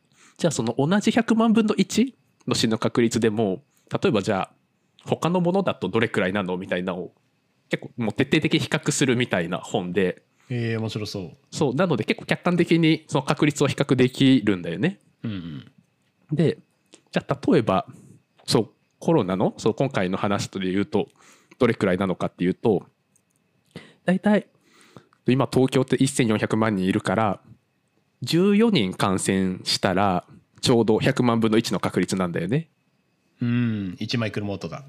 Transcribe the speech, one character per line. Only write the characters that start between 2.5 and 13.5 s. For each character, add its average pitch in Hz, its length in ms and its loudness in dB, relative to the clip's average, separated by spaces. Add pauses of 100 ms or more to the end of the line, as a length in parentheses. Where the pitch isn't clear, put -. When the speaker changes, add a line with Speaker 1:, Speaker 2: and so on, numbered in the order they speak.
Speaker 1:
死 117 120 0
ぬ 110 120 0
確 120 240 0
率 117 160 0
で 113 100 2
も、 104 340 -2 (280)
例 - 180 -2
え - 20 2
ば 101 120 2
じ 214 100 -2
ゃ - 180 -2
あ、 - 0 - (540)
他 - 240 0
の 185 100 0
も 175 120 0
の 190 100 0
だ - 140 -2
と - 120 -6
ど 95 120 0
れ 113 100 2
く - 100 -4
ら 95 100 0
い 92 40 -2
な 104 80 -2
の 92 160 -4
み 92 100 -10
た 92 100 -2
い 90 60 -4
な 92 100 -4
の 87 60 -8
を、 87 140 -12 (560)
結 - 140 -6
構 - 120 -14
も 113 140 -4
う 101 40 -2
徹 - 100 0
底 151 180 0
的 156 140 0
に 151 40 2
比 127 100 -4
較 - 220 -2
す 139 140 0
る 127 100 2
み 120 120 0
た 92 140 0
い 85 80 -6
な 90 100 -6
本 90 340 -6
で。 92 300 -2 (260)
Speaker 2:
へ 117 220 -4
え、 113 60 -2
面 110 120 -4
白 107 160 -8
そ 101 160 -8
う。 82 160 -14 (140)
Speaker 1:
そ 147 180 0
う、 117 60 -2
な 185 100 2
の 165 100 0
で - 100 -2
結 - 140 -2
構 - 60 -16
客 - 160 -2
観 175 160 0
的 170 220 2
に 160 280 2
そ 151 120 -2
の 135 40 -2
確 156 220 0
率 147 180 0